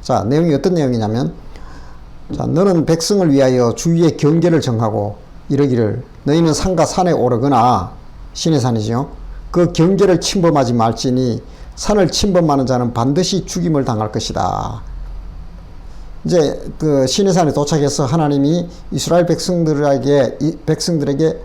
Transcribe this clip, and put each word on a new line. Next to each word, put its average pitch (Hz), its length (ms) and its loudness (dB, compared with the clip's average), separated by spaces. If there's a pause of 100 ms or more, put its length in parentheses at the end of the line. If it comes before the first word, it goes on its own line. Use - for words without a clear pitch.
자, 110 220 0
내용이 151 300 2
어떤 175 220 0
내용이냐면, 123 580 0 (1040)
자, - 80 -4
"너는 165 400 2
백성을 165 460 2
위하여 127 420 4
주위에 165 440 2
경계를 165 440 2
정하고 110 560 -2 (300)
이르기를 123 560 0 (220)
너희는 156 280 4
산과 165 320 2
산에 180 260 0
오르거나," 120 840 2 (400)
시내 156 260 0
산이죠. 117 500 -2 (400)
"그 170 240 2
경계를 180 480 4
침범하지 151 520 2
말지니 120 680 0 (340)
산을 202 340 2
침범하는 151 560 2
자는 123 280 0
반드시 143 520 0
죽임을 160 400 0
당할 107 260 -2
것이다." - 720 -4 (1400)
이제 156 360 2 (160)
그 139 300 2
시내산에 180 460 2
도착해서 143 520 0
하나님이 151 640 0 (240)
이스라엘 165 340 2
백성들에게, 143 1160 2
이 151 240 -2
백성들에게 156 800 0